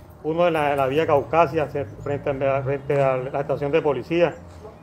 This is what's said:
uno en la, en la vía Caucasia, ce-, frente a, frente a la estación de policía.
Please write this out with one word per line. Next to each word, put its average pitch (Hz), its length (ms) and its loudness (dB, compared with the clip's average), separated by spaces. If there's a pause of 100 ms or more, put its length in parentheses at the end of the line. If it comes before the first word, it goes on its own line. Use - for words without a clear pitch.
(240)
uno 170 240 2
en 165 60 2
la, 147 180 0
en 143 60 0
la 135 100 2
vía 147 180 2
Caucasia, 151 640 2
ce-, 143 140 -4
frente 143 460 -6
a, 135 320 0
frente 139 400 -2
a 131 160 2
la 139 240 -4
estación 143 320 -2
de 160 80 4
policía. 151 540 0 (480)